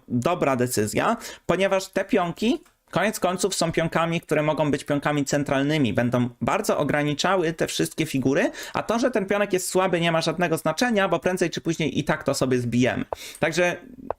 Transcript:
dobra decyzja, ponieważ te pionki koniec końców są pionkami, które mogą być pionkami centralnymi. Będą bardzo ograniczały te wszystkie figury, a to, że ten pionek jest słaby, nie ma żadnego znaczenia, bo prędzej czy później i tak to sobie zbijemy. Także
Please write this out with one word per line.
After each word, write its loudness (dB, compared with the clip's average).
dobra 0
decyzja, 0
ponieważ 0
te -4
pionki 0
koniec 0
końców 0
są 0
pionkami, 0
które 0
mogą 0
być -2
pionkami 0
centralnymi. 2
Będą 2
bardzo 0
ograniczały 0
te -2
wszystkie -2
figury, 2
a -2
to, 0
że 0
ten 0
pionek 0
jest -2
słaby, 2
nie 2
ma 2
żadnego 0
znaczenia, 0
bo 0
prędzej 0
czy -8
później -2
i 0
tak -2
to 0
sobie 2
zbijemy. 2
Także 0